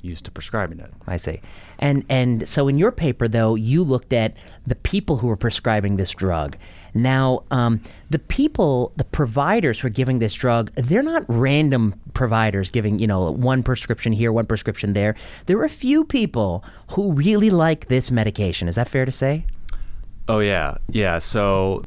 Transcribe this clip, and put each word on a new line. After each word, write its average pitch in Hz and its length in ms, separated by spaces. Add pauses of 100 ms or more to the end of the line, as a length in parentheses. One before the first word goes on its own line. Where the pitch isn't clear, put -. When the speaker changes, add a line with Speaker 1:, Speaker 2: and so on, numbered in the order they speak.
Speaker 1:
used 87 240
to - 40
prescribing 85 500
it. - 120 (140)
Speaker 2:
I 90 100
see. 80 240 (380)
And, 143 320
and 123 360
so 139 220
in 139 80
your 190 160
paper, 123 340
though, 113 280
you 120 280
looked 131 300
at 110 220 (320)
the - 80
people 190 420
who 117 120
were 110 80
prescribing 104 600
this 92 140
drug. 80 480 (340)
Now, 131 580
um, 120 300 (300)
the 147 80
people, 156 800
the 139 80
providers 143 760
who 135 60
are 117 40
giving 127 280
this 110 160
drug, 117 400
they're 151 280
not 320 240
random 131 720 (140)
providers 110 580
giving, 107 280
you 110 80
know, 92 240
one 127 320
prescription 117 500
here, 113 180
one 110 160
prescription 107 460
there. 104 220 (320)
There 185 120
are 277 60
a 302 60
few 294 340
people 113 580 (300)
who 196 200
really 208 360
like 160 400
this 127 220
medication. 104 580
Is 85 60
that 120 140
fair 131 180
to 131 60
say? 143 340 (840)
Speaker 1:
Oh, 110 120
yeah. 85 360 (140)
Yeah. 95 280
So, 95 680